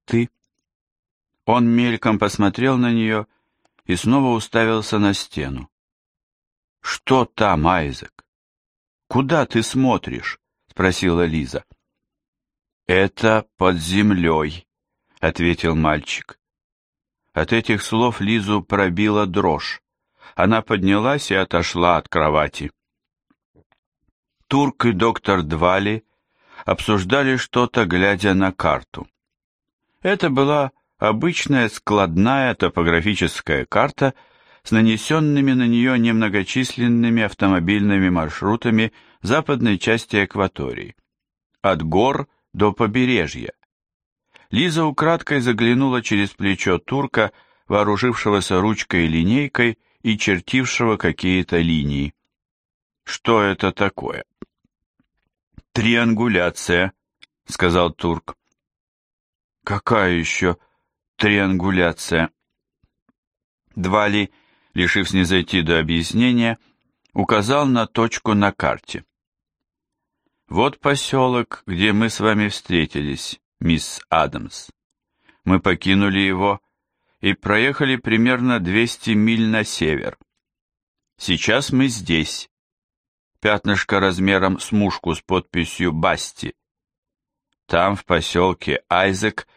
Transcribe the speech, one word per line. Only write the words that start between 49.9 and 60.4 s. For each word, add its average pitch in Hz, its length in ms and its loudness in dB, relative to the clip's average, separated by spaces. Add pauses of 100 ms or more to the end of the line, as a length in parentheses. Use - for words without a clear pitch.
и 110 160 0
чертившего 110 800 0
какие-то 90 600 0
линии. 73 560 -2 (920)
"Что - 380 0
это 98 300 0
такое?" - 520 -6 (1500)
"Триангуляция", 107 1200 0 (520)
сказал 87 460 2
турк. - 460 -6 (1300)
"Какая 101 500 0
ещё 85 440 -2 (600)